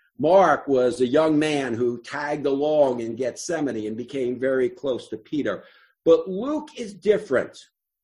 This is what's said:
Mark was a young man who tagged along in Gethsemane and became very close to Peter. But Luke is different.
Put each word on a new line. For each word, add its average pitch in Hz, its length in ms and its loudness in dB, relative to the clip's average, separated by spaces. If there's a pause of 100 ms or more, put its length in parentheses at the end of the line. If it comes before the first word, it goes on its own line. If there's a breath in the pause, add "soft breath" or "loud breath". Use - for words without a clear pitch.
(180)
Mark 160 500 4
was 123 320 2
a 127 60 4
young 156 300 2
man 147 380 0
who 120 260 -2
tagged 147 460 -6
along 139 540 2
in 113 160 -6
Gethsemane 123 680 -6
and 110 100 -6
became 123 420 -6
very 131 300 0
close 123 400 -6
to 110 80 -10
Peter. 110 480 -6 (400 soft breath)
But 165 240 4
Luke 277 480 -6
is 202 180 -12
different. - 640 0 (460)